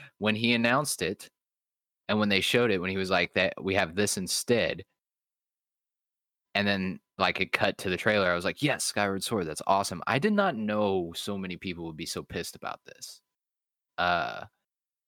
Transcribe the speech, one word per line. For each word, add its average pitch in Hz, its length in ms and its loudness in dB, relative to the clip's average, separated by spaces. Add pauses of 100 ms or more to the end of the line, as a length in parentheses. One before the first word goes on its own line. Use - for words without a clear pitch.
(180)
when 104 180 2
he 117 160 2
announced 120 480 2
it 92 300 -4 (800)
and 104 100 2
when 107 100 4
they 98 140 4
showed 120 280 4
it, 95 80 4
when 90 120 -2
he 95 80 -2
was 92 120 -2
like, 87 240 2
"That 95 280 2
we 95 140 0
have 87 180 2
this 104 240 0
instead." 92 680 0 (1700)
And 101 140 2
then, 95 320 -2 (160)
like, 92 240 0
it 92 120 -4
cut - 260 0
to 101 120 -6
the 90 60 0
trailer. 101 340 2
I 87 40 4
was 87 100 -2
like, - 180 -2
"Yes, 139 220 0
Skyward 98 400 -2
Sword. 98 220 -2
That's 76 200 -8
awesome." 98 400 0
I 117 120 2
did 208 160 2
not 196 220 2
know 104 580 0
so 101 240 -8
many 92 180 -8
people 87 300 -8
would 80 100 -10
be 82 100 -8
so 87 160 -6
pissed - 340 -8
about - 280 -12
this. - 380 -18 (760)
Uh, 87 480 0 (600)